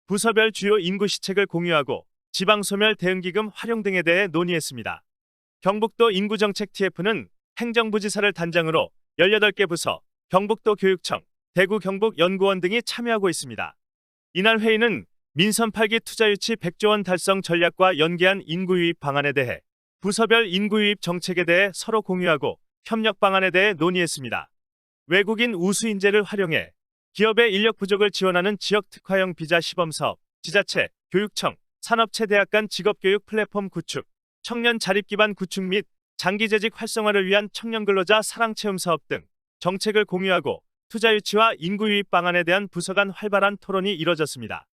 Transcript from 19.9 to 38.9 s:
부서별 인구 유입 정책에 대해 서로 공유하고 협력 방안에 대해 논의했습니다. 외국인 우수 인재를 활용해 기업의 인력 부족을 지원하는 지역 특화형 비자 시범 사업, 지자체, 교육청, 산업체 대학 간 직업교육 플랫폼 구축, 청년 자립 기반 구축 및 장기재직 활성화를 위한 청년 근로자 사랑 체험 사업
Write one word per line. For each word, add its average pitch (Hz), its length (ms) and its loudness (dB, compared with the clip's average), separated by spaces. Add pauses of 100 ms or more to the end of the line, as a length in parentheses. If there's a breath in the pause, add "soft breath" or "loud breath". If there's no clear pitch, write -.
부서별 220 480 2
인구 202 340 0
유입 208 200 0
정책에 175 420 -4
대해 180 300 2
서로 220 280 -2
공유하고 165 560 -2 (280)
협력 220 340 -2
방안에 190 320 4
대해 196 220 4
논의했습니다. 156 760 -2 (640)
외국인 208 440 0
우수 190 320 0
인재를 202 340 2
활용해 165 500 -2 (420)
기업의 220 380 4
인력 208 260 2
부족을 202 340 0
지원하는 185 480 0
지역 - 320 -2
특화형 185 420 -2
비자 170 260 0
시범 170 300 -4
사업, 135 300 -4 (240)
지자체, 170 460 -2 (200)
교육청, 190 460 -2 (260)
산업체 226 460 -2
대학 202 240 2
간 214 180 0
직업교육 196 560 -2
플랫폼 202 460 -4
구축, - 340 -8 (380)
청년 233 340 0
자립 202 300 -2
기반 208 260 0
구축 190 300 -6
및 185 240 -2 (300)
장기재직 208 640 0
활성화를 208 460 0
위한 202 260 0
청년 226 340 -6
근로자 196 360 2
사랑 220 320 -4
체험 208 240 -4
사업 165 300 -2